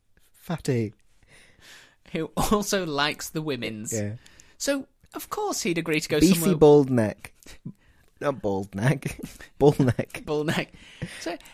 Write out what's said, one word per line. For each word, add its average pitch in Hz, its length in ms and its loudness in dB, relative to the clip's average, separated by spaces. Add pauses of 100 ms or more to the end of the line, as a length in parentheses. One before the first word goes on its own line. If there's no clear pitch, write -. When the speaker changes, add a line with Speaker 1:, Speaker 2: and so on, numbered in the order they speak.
(340)
Speaker 1:
fatty. 123 600 -4 (1160)
Speaker 2:
Who 160 140 -4 (260)
also 202 340 0
likes 147 440 -2
the 160 120 -6
women's. 113 520 -6
Speaker 1:
Yeah. 104 200 -2 (440)
Speaker 2:
So, 277 280 -4 (280)
of - 160 -14
course, 403 320 -4
he'd 170 160 -2
agree 160 240 -2
to - 80 -6
go 151 100 0
Speaker 1:
Beefy 175 160 6
Speaker 2:
somewhere 165 220 2
Speaker 1:
bald 147 320 8
neck. 113 420 0 (880)
Not 139 200 -2
bald 98 340 -4
neck. 127 420 -2 (220)
<laughs> - 200 -16
Bull 139 180 6
neck. - 480 0
Speaker 2:
Bull 151 200 -4
neck. 160 260 -4 (480)
So 330 180 -8 (160)